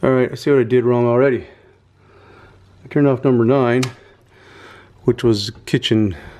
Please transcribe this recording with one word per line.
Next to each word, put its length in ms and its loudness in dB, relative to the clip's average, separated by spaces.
All 60 0
right, 220 0
I 20 -14
see 160 -8
what 100 4
I 40 2
did 200 0
wrong 220 2
already. 400 0
I 40 -20
turned 200 0
off 160 0
number 220 2
nine, 380 2
which 200 -2
was 280 0
kitchen 480 0